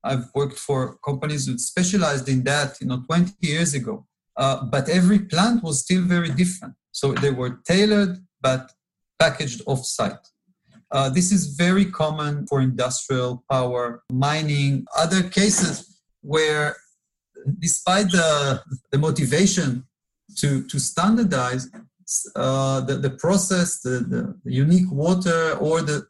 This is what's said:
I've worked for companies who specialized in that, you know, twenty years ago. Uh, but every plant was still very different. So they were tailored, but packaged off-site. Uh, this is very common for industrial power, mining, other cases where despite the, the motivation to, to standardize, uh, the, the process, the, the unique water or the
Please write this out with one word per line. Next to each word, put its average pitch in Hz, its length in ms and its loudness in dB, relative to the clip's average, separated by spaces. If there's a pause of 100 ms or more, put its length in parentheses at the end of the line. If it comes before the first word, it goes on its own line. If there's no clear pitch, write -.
I've 131 200 -4 (100)
worked 139 240 -2
for 131 380 -4
companies 143 500 -4
who 123 100 -4
specialized 165 680 0
in 127 160 2
that, 143 380 0
you - 60 -6
know, 127 180 -4
twenty 175 340 2
years 151 340 0
ago. 107 320 -6 (300)
Uh, 135 300 -2
but 131 240 -2
every 185 300 6
plant 208 440 2
was 160 160 -2
still 185 220 0
very 175 260 2
different. 160 460 -2 (180)
So 139 220 -2
they 139 180 0
were 123 340 -6
tailored, 202 520 2 (240)
but 131 320 0 (440)
packaged 147 480 0
off-site. - 640 -4 (640)
Uh, 135 180 0
this 180 220 2
is 143 240 0
very 185 300 4
common 151 600 -2
for 139 120 0
industrial 127 920 -2
power, 123 600 -2
mining, 143 760 0 (120)
other 165 260 2
cases 190 800 0 (180)
where 151 560 0 (840)
despite 180 520 0
the, 147 500 2 (300)
the 139 60 2
motivation 147 880 2 (520)
to, 139 300 0
to 143 120 -4
standardize, 151 920 0 (640)
uh, 135 460 0
the, 135 140 -2
the 139 160 -2
process, 185 680 0
the, 123 640 -4
the 123 80 -8
unique 165 400 4
water 165 680 0
or 160 200 2
the 147 280 -4